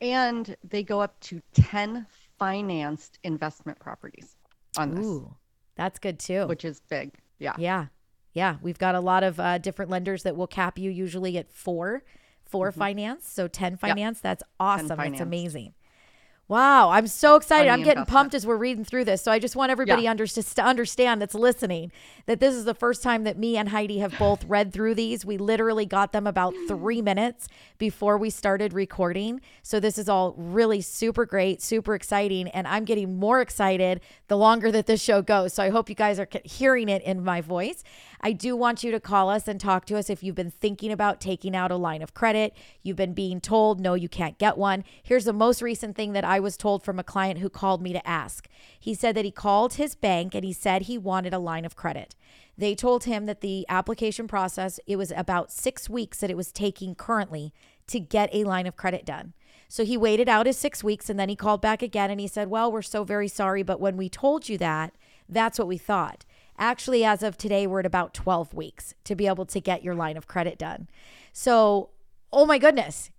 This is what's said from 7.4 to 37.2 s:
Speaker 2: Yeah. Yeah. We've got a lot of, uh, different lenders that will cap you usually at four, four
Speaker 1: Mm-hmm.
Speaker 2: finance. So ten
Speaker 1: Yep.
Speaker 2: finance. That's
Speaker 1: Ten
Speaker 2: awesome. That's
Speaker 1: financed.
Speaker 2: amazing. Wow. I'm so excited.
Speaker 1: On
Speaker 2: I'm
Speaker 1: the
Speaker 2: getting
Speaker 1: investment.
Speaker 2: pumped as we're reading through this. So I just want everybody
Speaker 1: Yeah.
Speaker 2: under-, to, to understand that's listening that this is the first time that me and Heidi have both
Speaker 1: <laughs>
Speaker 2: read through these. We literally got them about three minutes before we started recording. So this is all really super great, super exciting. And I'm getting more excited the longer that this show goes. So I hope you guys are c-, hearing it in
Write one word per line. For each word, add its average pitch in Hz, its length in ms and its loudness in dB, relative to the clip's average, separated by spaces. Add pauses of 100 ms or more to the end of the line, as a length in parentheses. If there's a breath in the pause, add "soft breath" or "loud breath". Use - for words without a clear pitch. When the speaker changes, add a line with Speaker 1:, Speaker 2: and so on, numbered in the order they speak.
Speaker 2:
Yeah. 175 280 -4 (460)
Yeah. 170 300 -2
We've 170 160 -8
got 185 160 2
a 180 60 0
lot 185 240 2
of, 175 160 0
uh, 175 180 0
different 180 320 -8
lenders 185 320 -4
that 170 140 -4
will 180 100 -4
cap 180 320 -4
you 190 120 -6
usually 180 460 -6
at - 140 -8
four, 185 540 -6 (400 soft breath)
four 202 260 -2
Speaker 1:
Mm-hmm. - 80 -8
Speaker 2:
finance. 208 500 -6
So 180 200 -4
ten 185 240 -4
Speaker 1:
Yep. 185 80 -12
Speaker 2:
finance. 208 400 0
That's 185 220 -4
Speaker 1:
Ten - 60 -20 (120)
Speaker 2:
awesome. 190 280 0
That's 160 100 -4
Speaker 1:
financed. 143 240 -4
Speaker 2:
amazing. 170 520 -8 (720 soft breath)
Wow. 247 420 8
I'm 208 180 4
so 294 300 10
excited. 302 320 6
Speaker 1:
On 240 60 6
Speaker 2:
I'm 247 60 4
Speaker 1:
the - 40 -2
Speaker 2:
getting 302 160 6
Speaker 1:
investment. - 80 -6 (120)
Speaker 2:
pumped 277 140 4
as 214 120 -4
we're 226 100 2
reading 226 260 -2
through 214 220 -2
this. 196 160 2
So 233 100 0
I 220 80 6
just 233 160 -4
want 262 160 2
everybody 240 340 4
Speaker 1:
Yeah. 226 80 2
Speaker 2:
under-, 220 140 -2
to, 214 160 -4 (120)
to 247 100 2
understand 240 560 2
that's 202 140 -4
listening 208 580 0 (320 loud breath)
that 226 160 0
this 269 140 6
is 233 100 -6
the 226 80 0
first 240 300 -2
time 233 220 0
that 208 120 -2
me 226 220 0
and 208 100 -2
Heidi 208 300 -2
have 196 200 -2
both 202 260 2
Speaker 1:
<laughs> 160 40 -8
Speaker 2:
read 202 240 2
through 185 220 0
these. 220 320 -2
We 208 100 -4
literally 220 480 0
got 196 280 0
them 208 140 -2
about 185 280 0 (120)
three 208 360 -2
minutes 208 460 -2 (280 loud breath)
before 208 400 0
we 214 140 -2
started 196 420 0
recording. 196 720 -2 (200 soft breath)
So - 160 -2
this 208 200 2
is 202 100 -4
all 185 300 2
really 202 420 2
super 226 460 -2
great, 190 340 0
super 220 340 -2
exciting. 196 540 -2
And 180 180 -6
I'm 202 200 -2
getting 196 320 -2
more 226 240 4
excited 185 580 0 (280 loud breath)
the 202 100 2
longer 220 340 6
that 214 140 2
this 220 160 2
show 202 180 4
goes. 190 320 2
So 208 100 -2
I 190 60 2
hope 220 220 2
you 214 40 -12
guys 208 240 2
are 196 140 -6
c-, - 140 -8
hearing 254 420 2
it 196 140 0
in 185 200 -4